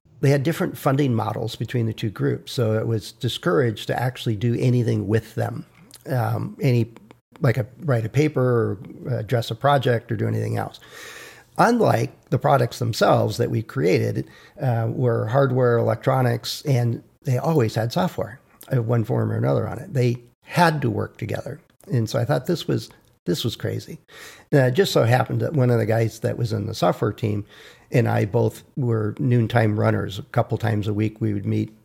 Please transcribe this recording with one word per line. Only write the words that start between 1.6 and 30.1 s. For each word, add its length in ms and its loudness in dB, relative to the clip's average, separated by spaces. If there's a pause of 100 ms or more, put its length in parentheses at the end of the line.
the 60 -2
two 180 -6
groups. 420 -4
So 200 0
it 160 0
was 240 -2
discouraged 720 -2
to 140 -2
actually 340 -4
do 240 0
anything 480 2
with 300 0
them, 280 -4 (440)
um, 520 -2
any, 300 2 (500)
like 160 2
a, 100 -2 (140)
write 240 0
a 40 -6
paper 720 2 (280)
or 100 -2
address 360 -2
a 20 -4
project 560 2
or 60 -2
do 100 0
anything 300 -2
else. 240 -6 (760)
Unlike 720 2
the 80 2
products 420 2
themselves 560 2
that 140 0
we 120 0
created, 640 0 (320)
uh, 300 0
were 360 0
hardware, 520 2
electronics, 840 0
and 400 0 (200)
they 160 -2
always 380 0
had 160 -2
software 480 -4 (280)
of 200 0
one 160 2
form 260 0
or 60 -2
another 320 0
on 100 -10
it. 160 -12
They 220 2 (260)
had 400 2
to 80 0
work 260 -4
together. 440 -8 (300)
And 180 0
so 100 -4
I 60 0
thought 220 -2
this 200 -2
was, 220 -4 (380)
this 180 -2
was 120 -4
crazy. 420 -8 (520)
And 120 6
it 100 4
just 200 2
so 120 4
happened 380 2
that 100 -2
one 180 2
of 80 4
the 80 0
guys 340 0
that 180 -4
was 140 -2
in 140 -2
the 80 -6
software 380 0
team 320 -4 (480)
and 160 2
I 160 2
both 400 0 (120)
were 420 -2
noontime 600 2
runners. 400 0